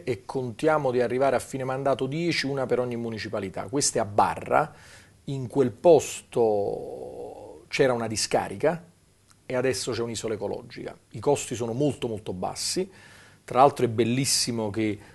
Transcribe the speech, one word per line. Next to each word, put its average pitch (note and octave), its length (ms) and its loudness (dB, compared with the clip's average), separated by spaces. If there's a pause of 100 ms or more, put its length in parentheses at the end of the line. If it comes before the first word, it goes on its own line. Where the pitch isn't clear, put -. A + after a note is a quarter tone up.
e B2+ 200 -4
contiamo C#3 680 0
di A#2+ 80 2
arrivare B2+ 340 2
a A2+ 60 2
fine C3 240 -8
mandato C3+ 420 0
dieci, D#3 400 -2
una C3+ 200 -2
per A#2 120 0
ogni B2 160 -2
municipalità. G#2+ 720 -6
Queste C3 300 0
a A2 60 2
Barra, G#2 680 0 (540)
in C3+ 240 -6
quel B2 240 2
posto A#2+ 1900 2
c'era C3+ 260 4
una A#2 140 -2
discarica A2 800 -2 (600)
e C3 120 -4
adesso B2+ 340 0
c'è A2+ 120 -2
un'isola A2+ 320 -4
ecologica. G#2 600 -8 (160)
I B2 60 -12
costi C3+ 380 0
sono A2+ 160 -4
molto, B2+ 340 0
molto G#2+ 260 -6
bassi. G2 560 -4 (540)
Tra B2 180 2
l'altro C3 260 6
è - 20 6
bellissimo A#2 840 0
che, G#2+ 280 -2 (160)